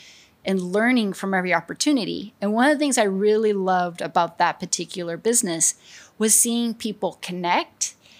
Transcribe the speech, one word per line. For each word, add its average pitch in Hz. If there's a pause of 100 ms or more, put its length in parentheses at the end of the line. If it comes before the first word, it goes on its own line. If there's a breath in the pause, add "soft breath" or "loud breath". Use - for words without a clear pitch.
(460 soft breath)
and 190
learning 214
from 190
every 180
opportunity. 196
And 202
one 247
of 302
the 262
things 285
I 226
really 208
loved 185
about 165
that 170
particular 170
business 175 (420 loud breath)
was 214
seeing 233
people 208
connect 180 (260 soft breath)